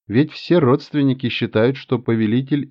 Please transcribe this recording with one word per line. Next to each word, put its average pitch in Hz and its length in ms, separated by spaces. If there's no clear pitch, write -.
Ведь 139 240
все - 300
родственники 139 680
считают, 117 480
что 127 220
повелитель 120 720